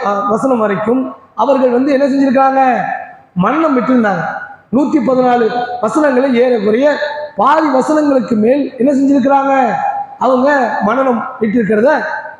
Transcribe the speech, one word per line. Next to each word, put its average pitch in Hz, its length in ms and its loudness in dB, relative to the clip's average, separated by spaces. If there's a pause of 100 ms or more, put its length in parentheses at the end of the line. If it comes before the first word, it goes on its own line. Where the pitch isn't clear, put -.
அ, 202 60 0
வசனம் 208 460 0
வரைக்கும் 214 560 -2 (200)
அவர்கள் 262 360 2
வந்து 262 220 0
என்ன 277 140 2
செஞ்சிருக்காங்க? 269 760 2 (520)
மரணம் 262 440 0
பெற்றிருந்தாங்க. 214 420 0 (520)
நூத்தி 302 340 0
பதினாலு 247 580 0 (160)
வசனங்களை 269 540 0
ஏறக்குறைய 240 640 2 (400)
பாதி 302 300 2
வசனங்களுக்கு 269 680 0
மேல் 262 420 0
என்ன 269 140 2
செஞ்சிருக்கிறாங்க? 277 800 2 (460)
அவங்க 262 640 0
மரணம் 247 420 0 (160)
பெற்றிருக்கிறத 220 640 0 (360)